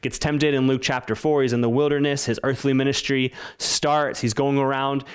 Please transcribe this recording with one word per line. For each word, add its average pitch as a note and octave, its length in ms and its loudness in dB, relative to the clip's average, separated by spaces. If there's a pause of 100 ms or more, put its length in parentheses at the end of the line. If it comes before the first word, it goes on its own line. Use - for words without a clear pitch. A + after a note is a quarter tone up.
gets - 180 -4
tempted D3 340 2
in C3 140 2
Luke C3+ 140 2
chapter B2+ 340 -2
four. D3+ 260 2
He's A#2+ 100 2
in A#2+ 80 2
the A#2+ 80 2
wilderness. C#3+ 580 2
His A2+ 180 -2
earthly C3+ 280 0
ministry C3 600 0 (260)
starts. - 600 0
He's A2+ 140 -2
going C#3 220 2
around C3+ 460 0 (120)